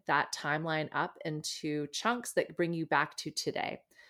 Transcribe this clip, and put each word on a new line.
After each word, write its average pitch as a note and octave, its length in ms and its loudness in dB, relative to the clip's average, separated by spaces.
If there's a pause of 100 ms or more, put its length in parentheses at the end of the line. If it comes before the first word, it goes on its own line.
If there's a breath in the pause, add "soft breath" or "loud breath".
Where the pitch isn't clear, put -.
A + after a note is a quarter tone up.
that D3 260 4
timeline D#3 600 0
up E3+ 320 0
into D3+ 640 -2
chunks A#3+ 460 -2
that - 220 2
bring E3+ 180 2
you E3 120 0
back D3+ 320 2
to D#3 140 -6
today. - 500 -2 (280 soft breath)